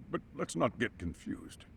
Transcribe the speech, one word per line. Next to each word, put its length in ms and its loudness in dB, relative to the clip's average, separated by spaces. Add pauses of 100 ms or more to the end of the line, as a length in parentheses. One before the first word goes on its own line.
(100)
But 100 2 (140)
let's 220 -2
not 220 6
get 200 2
confused. 640 -4 (120)